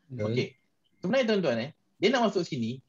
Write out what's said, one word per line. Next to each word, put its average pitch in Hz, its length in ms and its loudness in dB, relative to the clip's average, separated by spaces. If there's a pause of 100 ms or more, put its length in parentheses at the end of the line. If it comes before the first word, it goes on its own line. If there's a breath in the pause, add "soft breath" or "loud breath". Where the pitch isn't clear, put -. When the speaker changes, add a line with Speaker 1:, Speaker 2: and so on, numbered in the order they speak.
Speaker 1:
Betul. 113 240 -4
Speaker 2:
Okey. 123 140 0 (520)
Sebenarnya 240 320 0
tuan-tuan, 165 320 2
eh, 151 80 -8 (240)
dia 175 160 2
nak 247 160 2
masuk 190 160 0
sini, 127 460 -4